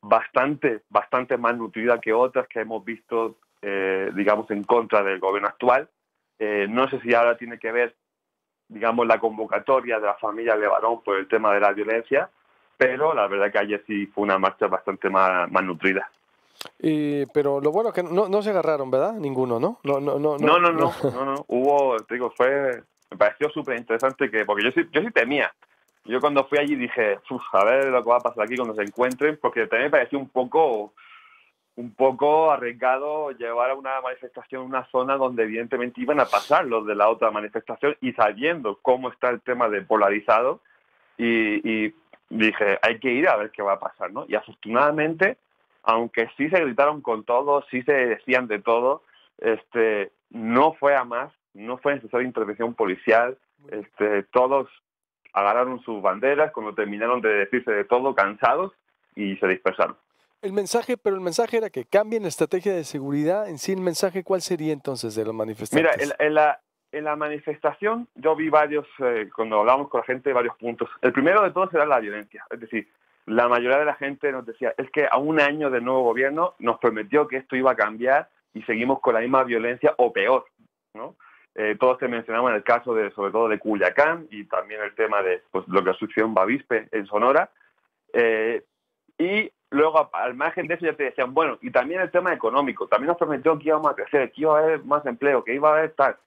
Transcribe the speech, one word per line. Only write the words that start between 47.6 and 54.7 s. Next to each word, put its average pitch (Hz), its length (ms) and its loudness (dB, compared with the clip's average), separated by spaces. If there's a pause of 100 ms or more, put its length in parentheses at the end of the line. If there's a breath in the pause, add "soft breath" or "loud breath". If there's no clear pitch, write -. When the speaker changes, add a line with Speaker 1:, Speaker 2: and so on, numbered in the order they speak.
Speaker 1:
sí 127 120 -4
se 147 100 0
decían 127 540 0
de 107 120 -4
todo, 120 440 0 (340 soft breath)
este, 110 720 -2 (200)
no 117 420 2
fue 143 220 2
a 127 100 0
más, 120 260 -8 (220)
no 113 240 -12
fue 143 180 -2
necesaria 123 320 -4
intervención 113 460 -4
policial, 110 640 2 (220)
Speaker 3:
Muy - 120 -18
bien. 104 140 -10
Speaker 1:
este, 104 380 -2
todos 127 440 0 (680)